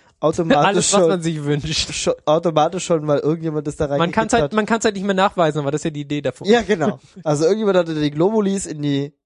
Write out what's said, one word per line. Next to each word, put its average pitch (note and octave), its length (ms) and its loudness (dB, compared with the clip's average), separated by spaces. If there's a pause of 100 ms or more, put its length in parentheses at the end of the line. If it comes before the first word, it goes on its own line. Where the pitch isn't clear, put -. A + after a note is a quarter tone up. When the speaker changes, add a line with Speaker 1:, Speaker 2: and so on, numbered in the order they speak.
(200)
Speaker 1:
Automatisch E3 380 2
Speaker 2:
<laughs> D3 100 6
Alles, G3 260 2
was G3+ 60 4
Speaker 1:
schon, E3+ 100 4
Speaker 2:
man F#3 120 0
sich D#3+ 240 -4
wünscht. D3 480 -4
Speaker 1:
schon, - 200 -2 (120)
automatisch E3 580 2
schon, D#3 240 0
weil C#3+ 120 2
irgendjemand D#3 480 -2
das D3 100 -6
da D3+ 100 -2
Speaker 2:
Man C#3+ 240 0
kann's A3 220 -2
Speaker 1:
reingekippt - 0 -
Speaker 2:
halt, A3+ 100 2
Speaker 1:
hat. C#3+ 100 -2
Speaker 2:
man G#3+ 120 0
kann's A3 180 0
halt G#3+ 120 0
nicht F#3+ 100 -6
mehr G3 100 0
nachweisen, F3 440 2
aber C#3 120 -2
das D3 80 -2
ist - 60 -6
ja E3 60 -4
die D3 100 -8
Idee C#3+ 200 -6
davon. C#3 240 -6
Speaker 1:
Ja, A3+ 160 4
genau. E3+ 380 -2 (240)
Also D3+ 220 0
irgendjemand G3 320 2
hatte D#3+ 180 0
die D3 160 0
Globulis G3 540 0
in D3+ 160 -8
die C#3+ 320 -2 (120)